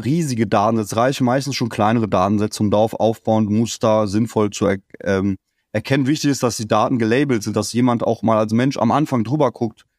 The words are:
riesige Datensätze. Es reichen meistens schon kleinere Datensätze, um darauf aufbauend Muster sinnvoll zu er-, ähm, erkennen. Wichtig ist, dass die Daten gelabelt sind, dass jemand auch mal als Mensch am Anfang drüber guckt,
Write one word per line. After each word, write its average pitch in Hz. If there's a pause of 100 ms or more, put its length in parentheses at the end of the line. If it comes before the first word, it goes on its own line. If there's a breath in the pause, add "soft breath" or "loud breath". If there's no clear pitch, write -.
riesige 127
Datensätze. 110
Es -
reichen 131
meistens 131
schon 123
kleinere 110
Datensätze, 101
um 104
darauf 110
aufbauend 110
Muster 110
sinnvoll 107
zu 104
er-, 95 (240)
ähm, 98 (380)
erkennen. 135
Wichtig 147
ist, 131
dass 120
die 107
Daten 117
gelabelt 117
sind, 107
dass 107
jemand 120
auch -
mal 110
als 110
Mensch 127
am 113
Anfang 131
drüber 131
guckt, - (160)